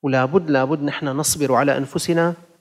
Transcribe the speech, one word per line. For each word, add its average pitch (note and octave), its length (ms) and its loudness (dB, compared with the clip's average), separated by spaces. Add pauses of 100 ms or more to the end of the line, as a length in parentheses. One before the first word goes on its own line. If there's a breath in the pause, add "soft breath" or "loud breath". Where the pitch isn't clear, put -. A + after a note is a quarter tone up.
ولابد، C#3+ 480 0
لابد C#3 320 2
نحن C#3+ 260 -4
نصبر C#3 460 -2
على C3+ 220 2
أنفسنا E3+ 580 -2 (260)